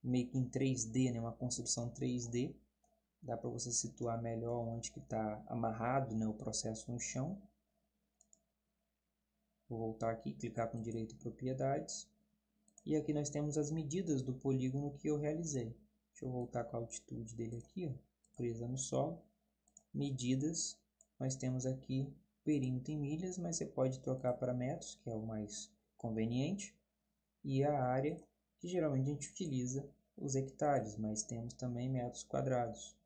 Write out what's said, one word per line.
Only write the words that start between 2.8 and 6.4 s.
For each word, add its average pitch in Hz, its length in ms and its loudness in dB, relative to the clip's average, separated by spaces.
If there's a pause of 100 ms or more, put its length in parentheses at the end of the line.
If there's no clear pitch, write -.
dá 117 160 -2
pra 123 100 -4
você 120 240 -4
situar 117 480 0
melhor 117 480 0
onde 117 240 -4
que - 80 -10
tá 110 460 0
amarrado, 113 680 2
né, 110 120 2
o 107 80 0
processo - 580 -4